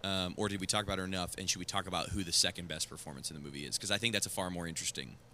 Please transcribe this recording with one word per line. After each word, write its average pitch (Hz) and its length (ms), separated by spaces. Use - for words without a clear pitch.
um, 95 320
or 104 120
did 98 120
we 95 80
talk 107 160
about 95 140
her 92 60
enough, 92 320
and 92 140
should - 80
we 90 60
talk 95 240
about 90 220
who 98 120
the 85 100
second 87 360
best 78 200
performance 76 400
in 78 80
the 73 60
movie 71 240
is? - 100
'Cause 98 140
I 101 80
think 117 140
that's 101 140
a 95 40
far 92 180
more 87 200
interesting, - 480